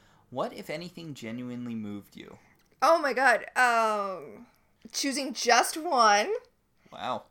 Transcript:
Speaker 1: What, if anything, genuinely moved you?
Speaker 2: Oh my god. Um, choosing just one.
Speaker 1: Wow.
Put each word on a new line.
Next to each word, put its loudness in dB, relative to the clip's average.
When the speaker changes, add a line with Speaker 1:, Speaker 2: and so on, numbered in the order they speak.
Speaker 1:
What, -6
if -14
anything, -12
genuinely -10
moved -10
you? -18
Speaker 2:
Oh 6
my -2
god. 4
Um, 0
choosing -4
just 2
one. 4
Speaker 1:
Wow. -6